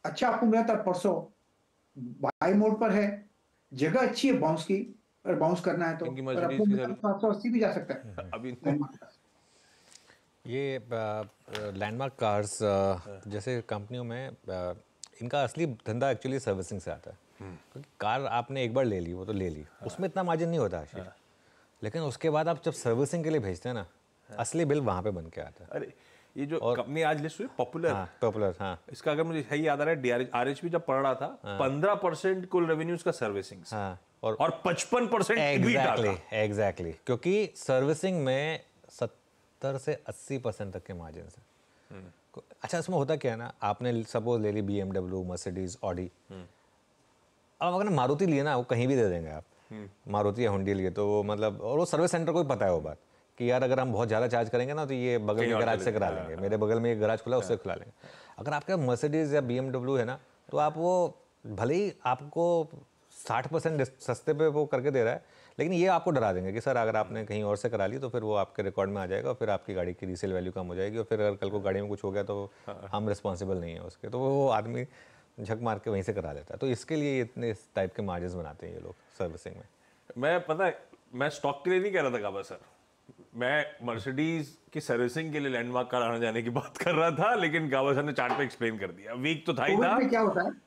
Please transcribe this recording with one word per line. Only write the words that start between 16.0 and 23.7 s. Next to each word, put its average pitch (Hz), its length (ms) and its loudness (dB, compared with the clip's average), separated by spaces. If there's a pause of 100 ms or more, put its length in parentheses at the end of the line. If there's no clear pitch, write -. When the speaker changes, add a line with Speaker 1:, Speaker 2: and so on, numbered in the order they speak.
Speaker 3:
actually 131 280 -4
सर्विसिंग 95 400 -2
से 87 100 -8
आता 73 200 -12
है। - 80 -20 (220)
Speaker 2:
हम्म। 95 160 -14 (160)
Speaker 3:
क्योंकि 139 180 -16 (100)
कार 117 240 0
आपने 127 400 -2
एक 113 100 -2
बार 139 100 4
ले 104 160 2
ली, 85 120 -4
वो 92 120 -8
तो 104 80 -4
ले 95 160 -2
ली, 76 140 -8
Speaker 2:
हाँ। - 240 -16
Speaker 3:
उसमें 180 220 -4
इतना 185 140 -2
मार्जिन 170 260 0
नहीं 165 100 0
होता 95 200 0
आशीष। 78 220 -10
Speaker 2:
हाँ। 92 160 -16 (680)
Speaker 3:
लेकिन 131 200 -4
उसके 156 280 0
बाद 156 180 2
आप 165 160 -2
जब 165 80 0
सर्विसिंग 139 520 0
के 160 60 0
लिए 156 100 2
भेजते 95 280 -4
हैं 127 60 -4